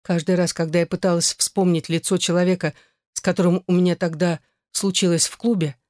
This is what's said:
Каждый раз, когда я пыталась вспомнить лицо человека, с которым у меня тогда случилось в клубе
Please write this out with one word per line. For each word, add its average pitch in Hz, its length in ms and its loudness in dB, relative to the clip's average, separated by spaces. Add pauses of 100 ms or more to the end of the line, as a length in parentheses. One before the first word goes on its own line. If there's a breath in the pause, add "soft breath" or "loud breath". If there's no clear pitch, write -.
Каждый 180 340 -2
раз, 175 180 0
когда 165 260 -2
я 170 60 2
пыталась 175 500 0
вспомнить 180 520 0
лицо 165 300 -2
человека, 180 560 0 (400 soft breath)
с - 80 -8
которым 180 460 2
у 185 40 -2
меня 180 240 2
тогда 165 440 -2 (320)
случилось 180 560 0
в - 100 -10
клубе 180 380 0 (140)